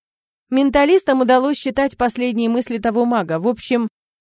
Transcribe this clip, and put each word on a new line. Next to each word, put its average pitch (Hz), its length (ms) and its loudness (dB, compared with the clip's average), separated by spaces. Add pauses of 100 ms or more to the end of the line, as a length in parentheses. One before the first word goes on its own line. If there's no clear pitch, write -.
(500)
Менталистам 277 720 2
удалось 254 360 2
считать 269 400 -4
последние 240 520 -2
мысли 233 300 -2
того 233 260 0
мага. 185 360 -2
В 196 80 0
общем, 240 400 -2 (320)